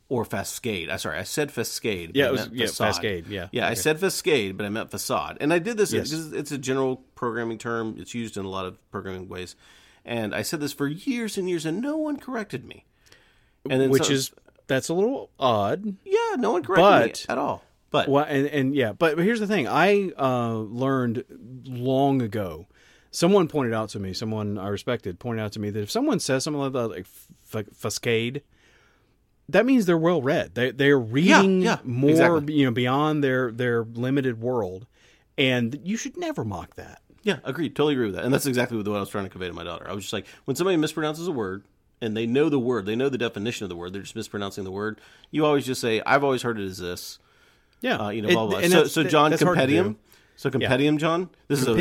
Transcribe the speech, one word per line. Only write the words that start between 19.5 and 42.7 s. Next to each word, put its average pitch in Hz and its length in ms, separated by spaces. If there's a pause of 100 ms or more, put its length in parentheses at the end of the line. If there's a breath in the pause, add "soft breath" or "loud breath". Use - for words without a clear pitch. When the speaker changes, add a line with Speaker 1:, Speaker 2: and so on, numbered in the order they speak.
Speaker 2:
I, 185 500
uh, 120 380
learned 120 680 (420)
long 131 560
ago, 98 460 (440 soft breath)
someone 180 360
pointed 127 260
out 110 160
to 110 100
me, 95 140
someone 107 440
I 95 100
respected 101 520
pointed 113 220
out 104 120
to 113 60
me 104 100
that 104 120
if 107 100
someone 262 280
says 131 240
something 151 180
like 135 120
that, 120 160
like, 82 120
f-, - 260 (280)
f-, 107 180
fascade, 117 680 (1080 soft breath)
that 196 160
means 254 200
they're 170 120
well 165 240
read. 117 340
They, 120 160
they're 139 280
Speaker 1:
Yeah, 143 400
Speaker 2:
reading 190 220
Speaker 1:
yeah, 220 220
Speaker 2:
more, 131 260
Speaker 1:
exactly. 160 440
Speaker 2:
you 143 120
know, 123 60
beyond 139 520
their, 127 280
their 117 320
limited 120 580
world, 113 460 (500 soft breath)
and 127 460
you 196 120
should 254 220
never 311 260
mock 87 320
that. 90 260 (200)
Speaker 1:
Yeah, 190 240
agreed. 135 300
Totally 151 180
agree 123 140
with 92 80
that. 85 100
And 123 80
that's - 140
exactly 120 300
what 101 100
I 104 120
was 98 100
trying 101 160
to 90 40
convey 90 180
to 87 60
my 85 100
daughter. 85 240
I 87 60
was 101 100
just - 100
like, 98 120 (200 loud breath)
when 135 100
somebody 180 220
mispronounces 156 500
a 185 40
word, 101 320 (380)
and 110 160
they 117 80
know 139 240
the 143 100
word, 117 260